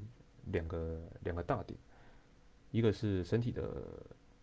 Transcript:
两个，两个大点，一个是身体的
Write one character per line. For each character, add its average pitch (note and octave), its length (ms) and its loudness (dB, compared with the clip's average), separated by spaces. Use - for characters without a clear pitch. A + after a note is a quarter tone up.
两 E2+ 200 0
个， E2 340 -2
两 E2+ 120 0
个 F2 80 0
大 G#2 200 2
点， - 160 -10
一 A2+ 100 4
个 A2 100 8
是 G2 300 2
身 A2 180 4
体 B2 120 2
的 - 520 -4